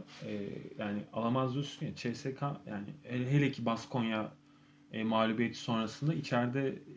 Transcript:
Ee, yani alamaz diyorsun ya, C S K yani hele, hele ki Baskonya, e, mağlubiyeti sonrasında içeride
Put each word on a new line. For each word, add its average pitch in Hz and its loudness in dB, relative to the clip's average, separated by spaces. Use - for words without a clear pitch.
Ee, 107 -4
yani 104 -2
alamaz 123 2
diyorsun 139 -2
ya, 110 -4
C 117 -2
S 131 -4
K 143 -4
yani 101 -6
hele, 123 -2
hele 143 6
ki 120 -4
Baskonya, 113 0
e, 110 -2
mağlubiyeti 110 4
sonrasında 113 0
içeride 135 2